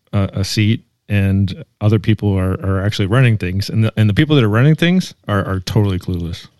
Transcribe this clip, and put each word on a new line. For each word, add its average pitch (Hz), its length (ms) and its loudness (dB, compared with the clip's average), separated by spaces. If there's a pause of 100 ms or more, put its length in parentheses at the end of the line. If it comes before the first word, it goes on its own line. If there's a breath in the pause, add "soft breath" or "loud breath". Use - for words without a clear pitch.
(140)
a, 98 220 0
a 98 100 -2
seat 107 400 0 (240)
and 98 540 0 (160)
other 107 200 2
people 101 380 0
are, 92 160 0 (120)
are 95 160 -2
actually 101 260 -2
running 117 300 2
things. 92 320 -4
And 110 160 0
the, - 100 -2
and 110 140 2
the 101 40 0
people 151 220 2
that 127 80 4
are 104 60 2
running 131 260 4
things 180 380 0 (140)
are, 98 180 0
are 95 160 -4
totally 101 380 0
clueless. 85 480 -8 (120)